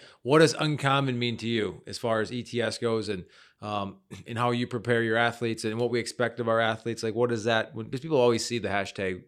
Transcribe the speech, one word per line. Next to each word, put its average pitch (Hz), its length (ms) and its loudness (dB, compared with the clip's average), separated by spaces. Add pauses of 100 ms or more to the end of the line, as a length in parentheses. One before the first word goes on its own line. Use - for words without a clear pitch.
(220)
What 139 160 6
does 160 160 8
uncommon 139 640 2
mean 120 200 -2
to 113 100 -4
you 104 360 0
as 104 140 -10
far 113 220 0
as 107 120 -4
E 123 120 -6
T 117 180 -4
S 110 160 -2
goes, 113 300 -2
and, 95 160 -4 (360)
um, 101 360 -4 (280)
and 113 140 -8
how 123 140 0
you 120 160 -2
prepare 117 340 0
your 113 140 0
athletes 117 480 0
and 110 160 -2
what 120 100 0
we 120 80 0
expect 117 400 -4
of 117 100 -2
our 113 120 4
athletes? 113 420 -2
Like, 110 140 -4
what 117 160 2
is 113 100 -2
that? 110 320 0
When, 110 160 -10
'cause 139 80 -6
people 151 200 0
always 120 260 4
see 120 160 -4
the 98 80 -4
hashtag, 95 580 -4